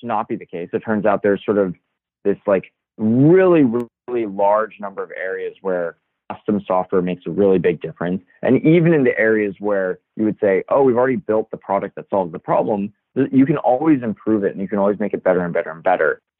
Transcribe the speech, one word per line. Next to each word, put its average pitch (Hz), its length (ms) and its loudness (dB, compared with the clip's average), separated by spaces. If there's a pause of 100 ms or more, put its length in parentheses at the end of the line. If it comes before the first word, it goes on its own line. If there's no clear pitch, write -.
to 120 40 -12
not 113 220 -4
be 113 80 -6
the 87 80 -12
case. 87 300 -10
It 107 60 -4
turns 107 260 -2
out 101 160 2
there's 101 200 0
sort 107 140 0
of 95 180 0 (480)
this, 101 140 0 (100)
like, 98 240 0 (280)
really, 151 680 4 (440)
really 120 180 -4
large 101 520 0
number 98 240 -10
of 87 140 -14
areas 92 460 -8
where 87 340 -4 (340)
custom 104 360 -4
software 92 360 0
makes 90 240 -6
a 87 40 -6
really 95 280 2
big 85 240 0
difference. 85 400 -6 (180)
And - 240 0
even 165 300 4
in 143 100 2
the 120 140 0
areas 107 400 0
where 98 400 -2 (180)
you 110 80 -2
would 101 160 -2
say, 98 300 2
"Oh, 135 120 2
we've 127 140 2
already 127 200 0
built 107 340 -2
the - 80 -10
product 98 380 -4
that - 120 -14
solves 92 240 -2
the 90 60 -10
problem," 113 520 -2 (240)
th-, 135 160 0
you 135 140 4
can 147 140 0
always 131 440 0
improve 107 400 -2
it 98 100 -2
and - 80 -12
you 95 80 -6
can 104 100 -4
always 101 200 0
make 101 140 -6
it 87 100 -4
better 90 220 0
and 85 80 -6
better 85 180 -4
and 80 120 -14
better. 87 400 0 (180)